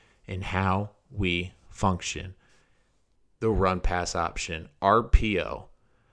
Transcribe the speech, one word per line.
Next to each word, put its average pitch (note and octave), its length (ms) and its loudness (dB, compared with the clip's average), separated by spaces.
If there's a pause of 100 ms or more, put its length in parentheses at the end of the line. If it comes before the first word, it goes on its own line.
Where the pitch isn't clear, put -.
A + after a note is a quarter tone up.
(280)
and F#2+ 160 -8
how F#2+ 460 0 (220)
we F2 420 -2 (160)
function. F#2 640 -4 (1080)
The A2+ 100 0
run F#2 280 2
pass F2 360 0
option, E2 540 -6 (120)
R G#2 220 6
P G#2+ 360 4
O, C2 280 -8 (460)